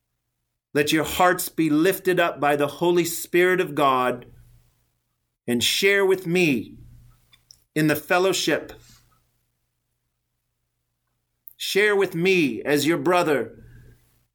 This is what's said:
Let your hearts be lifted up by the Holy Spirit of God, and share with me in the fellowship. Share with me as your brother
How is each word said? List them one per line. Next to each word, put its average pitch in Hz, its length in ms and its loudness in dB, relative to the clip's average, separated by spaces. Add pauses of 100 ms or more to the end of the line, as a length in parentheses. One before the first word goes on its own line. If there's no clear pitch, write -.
(720)
Let 147 180 0
your 156 120 0
hearts 180 460 0
be 165 200 -2
lifted 175 500 0
up 170 200 -2
by 147 160 2
the 147 120 0
Holy 175 380 0
Spirit 180 560 0
of 147 140 -8
God, 127 500 0 (1200)
and 120 180 -2
share 196 400 2
with 190 220 0
me 165 520 0 (1000)
in 156 120 2
the 147 80 2
fellowship. 180 800 -2 (2750)
Share 208 400 0
with 190 200 -2
me 165 480 0
as 143 240 0
your 170 100 0
brother 151 680 -2 (720)